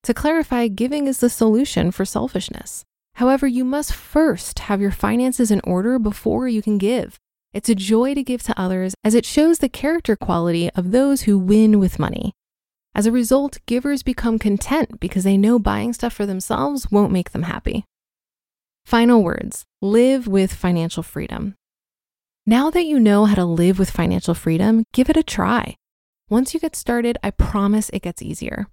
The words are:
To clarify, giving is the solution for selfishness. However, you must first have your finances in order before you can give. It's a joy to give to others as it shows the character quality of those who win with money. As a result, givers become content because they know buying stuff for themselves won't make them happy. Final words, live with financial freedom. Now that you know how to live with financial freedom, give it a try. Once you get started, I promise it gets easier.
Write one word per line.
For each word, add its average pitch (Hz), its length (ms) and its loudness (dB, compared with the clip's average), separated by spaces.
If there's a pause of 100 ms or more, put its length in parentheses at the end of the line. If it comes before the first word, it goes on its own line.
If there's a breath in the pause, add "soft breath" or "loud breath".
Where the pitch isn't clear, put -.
To 233 100 0
clarify, 294 540 0
giving 254 400 -4
is 269 100 -4
the 240 100 2
solution 220 600 0
for 196 140 -4
selfishness. - 800 -8 (300)
However, 262 340 2
you 254 160 -2
must 285 280 -4
first - 680 -2
have 202 200 -4
your 202 120 0
finances 240 580 0
in 202 140 4
order 202 340 0
before 220 480 -2
you 226 160 -2
can 208 160 0
give. 208 400 -2 (340)
It's - 160 -6
a 226 60 4
joy 220 400 2
to 277 80 -2
give 254 220 -6
to - 140 -4
others 185 440 -2
as 214 120 2
it 233 120 4
shows 320 320 2
the 269 100 0
character 302 460 -2
quality 170 560 -2
of 180 220 -4
those 269 300 2
who 202 140 2
win 208 440 4
with 185 180 0
money. - 340 -4 (600)
As 202 120 2
a 226 60 2
result, 254 540 0
givers 262 380 -2
become 226 340 -2
content 220 600 -2
because 185 240 -4
they 196 120 4
know 220 220 4
buying 208 340 -2
stuff 233 200 -6
for 208 140 -6
themselves 233 680 -4
won't 202 200 4
make 180 200 -2
them - 100 -6
happy. - 420 -6 (1000)
Final 233 380 4
words, - 400 -6 (180)
live 240 460 2
with 190 240 2
financial 170 500 -2
freedom. - 540 -10 (920)
Now 254 240 4
that 349 160 0
you 302 140 2
know 208 240 6
how 208 100 4
to 190 100 2
live 175 360 2
with 185 100 2
financial - 420 -2
freedom, 196 600 2
give 262 180 2
it 311 60 2
a 320 80 2
try. - 500 -2 (560)
Once 247 240 0
you 320 60 -4
get 320 160 -6
started, 240 440 -4
I 202 120 -6
promise 208 580 0
it 196 120 -6
gets - 200 -12
easier. - 500 -8